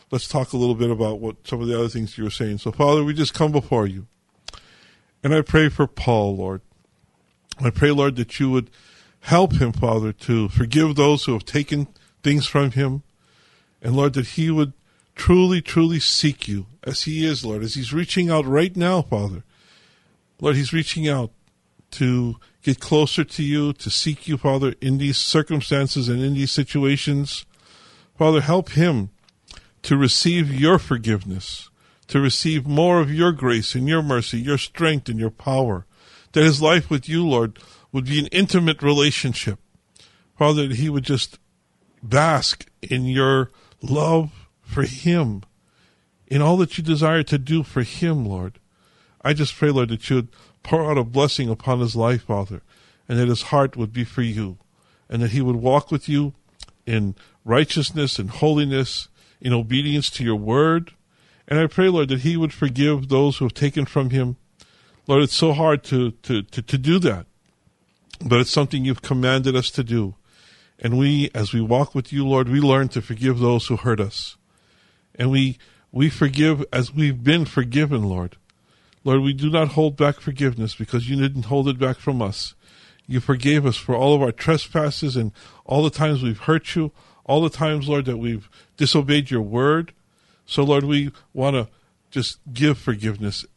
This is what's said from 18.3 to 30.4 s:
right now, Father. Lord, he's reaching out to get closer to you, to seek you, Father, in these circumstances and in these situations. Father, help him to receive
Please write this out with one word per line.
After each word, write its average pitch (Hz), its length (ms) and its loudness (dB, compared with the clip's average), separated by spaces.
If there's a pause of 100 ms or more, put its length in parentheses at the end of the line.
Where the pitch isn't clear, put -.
right 160 300 2
now, 175 260 2
Father. 101 420 -4 (960)
Lord, 147 160 0
he's 135 160 -2
reaching 160 380 -2
out 131 220 -2 (580)
to 123 460 -2 (260)
get 135 180 -2
closer 151 440 0
to 151 200 -8
you, 147 300 0
to - 160 -12
seek - 380 -4
you, 151 100 -2
Father, 135 420 0
in 135 200 0
these 139 180 -2
circumstances 139 920 0
and 123 120 0
in 139 140 0
these 139 160 -2
situations. 143 920 -2 (720)
Father, 156 240 4
help 170 300 0
him 143 380 2 (760)
to 143 140 2
receive 143 560 2